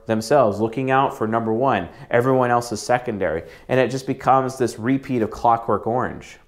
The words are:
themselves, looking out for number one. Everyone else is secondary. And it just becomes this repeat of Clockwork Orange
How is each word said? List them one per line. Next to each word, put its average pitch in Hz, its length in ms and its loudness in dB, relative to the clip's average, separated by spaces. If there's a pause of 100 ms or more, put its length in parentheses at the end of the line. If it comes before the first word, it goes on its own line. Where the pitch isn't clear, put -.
themselves, 110 520 2
looking 131 320 -2
out 135 240 2
for 110 120 -4
number 113 260 -2
one. 110 360 0 (220)
Everyone 123 400 4
else 120 220 0
is 107 80 -6
secondary. 95 600 -2 (260)
And 127 100 2
it 123 120 2
just 135 160 -8
becomes 131 500 0
this 117 220 -2
repeat 131 420 -2
of 104 100 -2
Clockwork 117 560 0
Orange 113 600 -6